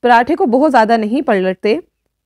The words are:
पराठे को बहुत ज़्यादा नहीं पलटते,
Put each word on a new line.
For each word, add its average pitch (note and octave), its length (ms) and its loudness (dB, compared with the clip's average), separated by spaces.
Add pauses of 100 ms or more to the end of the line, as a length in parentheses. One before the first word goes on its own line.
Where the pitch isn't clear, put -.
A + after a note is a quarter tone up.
पराठे A#3+ 320 2
को F#4+ 120 -2
बहुत C4 240 0
ज़्यादा A3+ 260 2
नहीं A3 260 -4
पलटते, G3 520 -2 (500)